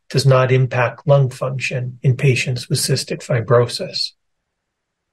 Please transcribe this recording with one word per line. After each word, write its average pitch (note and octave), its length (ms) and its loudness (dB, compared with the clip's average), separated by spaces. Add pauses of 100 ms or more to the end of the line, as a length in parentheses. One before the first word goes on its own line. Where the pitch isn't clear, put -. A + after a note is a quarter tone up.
does C3 180 0
not B2+ 240 4
impact B2 560 0
lung C#3 240 4
function B2+ 720 -6
in B2+ 140 2
patients B2+ 520 0
with C#3 120 -2
cystic - 380 -2
fibrosis. - 920 -2 (1000)